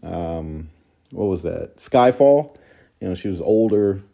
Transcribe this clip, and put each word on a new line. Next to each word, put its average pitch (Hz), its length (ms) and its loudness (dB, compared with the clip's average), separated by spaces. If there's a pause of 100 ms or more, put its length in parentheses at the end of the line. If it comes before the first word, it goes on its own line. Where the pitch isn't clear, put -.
um, 82 680 -10 (440)
what 107 140 -4
was 90 180 -4
that? 82 320 -10
Skyfall. 139 800 4 (440)
You 95 80 -8
know, 90 60 -6
she 101 140 -8
was 90 120 -6
older, 104 600 0 (120)